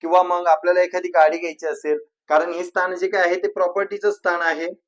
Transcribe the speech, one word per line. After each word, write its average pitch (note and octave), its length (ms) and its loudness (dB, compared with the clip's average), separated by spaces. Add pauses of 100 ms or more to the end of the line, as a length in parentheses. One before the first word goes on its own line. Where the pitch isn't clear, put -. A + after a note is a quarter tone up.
किंवा F3 220 4
मग F3 240 0
आपल्याला F3 340 2
एखादी F3+ 280 -2
गाडी E3 300 4
घ्यायची E3 280 -8
असेल, D3+ 320 -2 (300)
कारण D#3+ 220 2
हे F3 140 -6
स्थान F#3 300 -4
जे F3+ 140 -4
काय F#3+ 140 0
आहे F3 120 2
ते F#3 140 -4
प्रॉपर्टीचं G3 600 -2
स्थान F3 300 -2
आहे. E3 280 -2 (200)